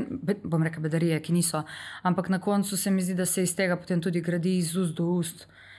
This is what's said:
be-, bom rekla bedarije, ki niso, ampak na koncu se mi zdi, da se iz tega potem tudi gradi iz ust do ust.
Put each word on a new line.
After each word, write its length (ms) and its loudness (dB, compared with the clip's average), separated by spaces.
be-, 300 -2
bom 200 0
rekla 200 -2
bedarije, 380 2
ki 140 -2
niso, 300 2
ampak 300 0
na 100 2
koncu 360 0
se 160 0
mi 100 2
zdi, 120 -2
da 120 0
se 180 0
iz 100 2
tega 220 2
potem 260 0
tudi 200 0
gradi 340 0
iz 180 0
ust 200 0
do 120 -2
ust. 420 -2